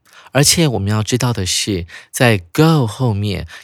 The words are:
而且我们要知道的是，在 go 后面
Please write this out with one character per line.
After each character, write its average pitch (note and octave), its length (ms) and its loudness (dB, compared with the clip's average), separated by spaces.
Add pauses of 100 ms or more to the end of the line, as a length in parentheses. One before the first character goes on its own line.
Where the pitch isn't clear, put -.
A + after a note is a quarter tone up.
(320)
而 C#3 120 2
且 D#3+ 240 2
我 A2+ 120 -2
们 G2 100 -2
要 G#2+ 140 0
知 A#2+ 140 -2
道 A#2+ 160 0
的 G2 120 -4
是， F2+ 400 -4 (240)
在 A#2 280 2
go D3+ 500 2
后 A#2 260 -2
面 G2 340 -4 (160)